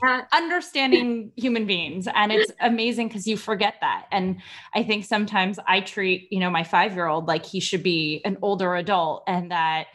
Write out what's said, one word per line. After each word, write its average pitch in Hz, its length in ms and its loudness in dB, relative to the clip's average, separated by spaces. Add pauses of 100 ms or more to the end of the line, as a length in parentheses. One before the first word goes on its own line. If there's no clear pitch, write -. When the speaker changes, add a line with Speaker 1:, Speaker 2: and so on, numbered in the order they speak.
Speaker 1:
Yeah. 254 300 2
Speaker 2:
understanding 262 1000 2
<laughs> - 20 -20
human 233 300 0
beings. 180 480 -2
And 208 180 4
it's 220 280 2
amazing 226 500 2
'cause 196 160 -8
you 220 120 0
forget 208 440 -2
that. 120 300 -2
And 185 300 -2 (340)
I 208 80 2
think 208 220 -2
sometimes 208 600 0
I 185 160 4
treat, 185 500 -2
you 190 80 -2
know, 180 120 0
my 170 120 0
five-year-old 175 640 0
like 170 180 0
he 190 140 -8
should 180 220 -2
be 160 420 0
an 190 180 -2
older 185 340 0
adult, 175 500 0
and 180 260 -2
that 160 440 0